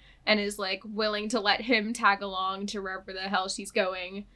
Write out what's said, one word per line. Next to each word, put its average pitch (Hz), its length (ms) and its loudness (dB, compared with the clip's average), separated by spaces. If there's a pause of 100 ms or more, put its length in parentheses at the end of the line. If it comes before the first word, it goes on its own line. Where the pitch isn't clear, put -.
(240)
and 208 140 4
is, 202 180 -2
like, 190 280 -4
willing 214 460 -2
to - 100 2
let 202 220 4
him 220 300 2
tag 202 300 4
along 190 440 -4
to 208 140 -6
wherever 190 320 -8
the 185 100 -8
hell 190 260 -2
she's 196 240 -8
going. 185 520 -2 (100)